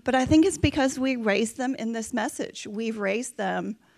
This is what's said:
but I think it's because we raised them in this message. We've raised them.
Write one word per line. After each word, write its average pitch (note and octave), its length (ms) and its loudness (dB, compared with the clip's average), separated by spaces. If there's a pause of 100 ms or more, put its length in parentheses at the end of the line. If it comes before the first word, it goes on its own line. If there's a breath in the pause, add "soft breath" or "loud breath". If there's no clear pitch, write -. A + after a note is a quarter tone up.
but B3 100 0
I B3+ 120 4
think D#4 200 8
it's F#4+ 140 0
because C4+ 400 2
we C4 160 0
raised A3 420 0
them C4 180 -2
in A3+ 180 -4
this A3+ 200 -6
message. - 540 -6
We've A3 300 -4
raised G#3 380 -2
them. F#3+ 420 -4 (200 soft breath)